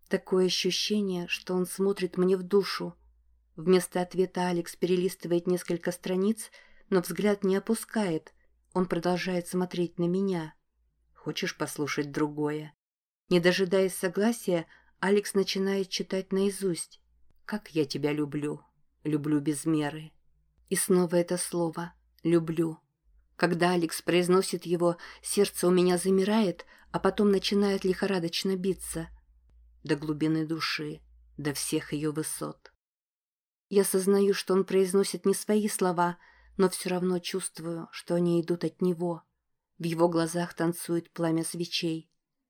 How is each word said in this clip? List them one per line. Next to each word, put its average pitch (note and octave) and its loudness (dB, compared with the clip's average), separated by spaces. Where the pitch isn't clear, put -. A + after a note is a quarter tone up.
Такое F#3 2
ощущение, F3+ -2
что - -6
он F3+ 2
смотрит F#3+ -2
мне F#3 4
в F#3 -4
душу. F3+ 0
Вместо F3+ 2
ответа F3+ -2
Алекс F3 -4
перелистывает F3 0
несколько F3 -2
страниц, F#3+ -2
но F#3+ 2
взгляд G3+ 0
не F#3+ 2
опускает. G3 -2
Он F#3 2
продолжает F3+ -2
смотреть F3+ -4
на F3 0
меня. F3 -2
«Хочешь - -8
послушать D3 -4
другое?» D3+ -4
Не F3+ 6
дожидаясь F3+ 2
согласия, F#3+ -2
Алекс G3+ 2
начинает F#3+ 0
читать F#3+ -4
наизусть. F#3+ -2
«Как - -8
я D3+ 0
тебя C#3+ -2
люблю! D3 -4
Люблю D3+ 0
без C#3+ -4
меры». D#3 -2
И G3 0
снова F3+ 2
это F3 2
слово E3+ -4
«люблю». E3 0
Когда F3 2
Алекс E3+ 0
произносит F3+ 2
его E3+ 2
«сердце - 0
у F3 6
меня F3+ 4
замирает», F#3+ 2
а F3 -2
потом G3+ 4
начинает G3+ 2
лихорадочно F#3+ -2
биться. F3+ -4
До D3+ 0
глубины D#3 0
души, D#3 -6
до C#3+ -4
всех - -4
её D3+ -2
высот. - -8
Я G3 4
сознаю, G3 4
что - -2
он F#3+ 4
произносит F#3+ 0
не G3 4
свои G#3+ 0
слова, F3 0
но F#3 6
всё - -6
равно F3+ 0
чувствую, E3+ -6
что - -6
они F3 4
идут E3+ -2
от E3 -4
него. E3+ -2
В E3 -6
его E3 4
глазах E3+ 0
танцует E3+ -2
пламя E3 0
свечей. E3 -6